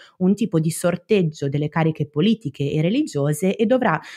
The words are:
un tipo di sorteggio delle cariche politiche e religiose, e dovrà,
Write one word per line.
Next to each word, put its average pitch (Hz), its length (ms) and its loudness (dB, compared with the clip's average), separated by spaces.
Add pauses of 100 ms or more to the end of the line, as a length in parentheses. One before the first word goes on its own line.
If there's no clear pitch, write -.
(200)
un 185 140 4
tipo 180 260 0
di 160 120 0
sorteggio 175 800 -2
delle 147 180 -2
cariche 156 400 0
politiche 160 640 -2
e 156 100 0
religiose, 185 760 -2
e 226 100 0
dovrà, 220 340 2 (180)